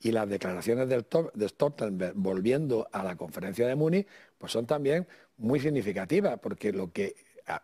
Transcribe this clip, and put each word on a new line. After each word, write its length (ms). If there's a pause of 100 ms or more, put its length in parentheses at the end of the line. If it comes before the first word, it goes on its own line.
Y 100
las 160
declaraciones 640
del 160
Tor-, 280
de 140
Stoltenberg, 680
volviendo 760
a 100
la 140
conferencia 520
de 80
Múnich, 320 (300)
pues 140
son 140
también 420 (300)
muy 240
significativas, 800
porque 340
lo 180
que, 240 (300)
a-, 180